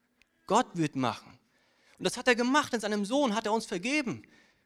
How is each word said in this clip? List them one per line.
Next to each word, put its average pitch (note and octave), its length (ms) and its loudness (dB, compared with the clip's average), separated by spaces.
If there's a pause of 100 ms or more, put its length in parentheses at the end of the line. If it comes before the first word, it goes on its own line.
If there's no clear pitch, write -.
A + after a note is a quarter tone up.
(460)
Gott A3+ 280 4
wird D#3+ 220 -2
machen. B2 420 -4 (600)
Und - 60 -4
das F3+ 120 -2
hat B3 100 -10
er B3 80 6
gemacht B3 400 2
in A3+ 60 -2
seinem G#3 240 -2
Sohn, A#3+ 320 2
hat A3+ 100 -2
er G#3 60 0
uns A3 140 0
vergeben. G#3+ 600 -4 (400)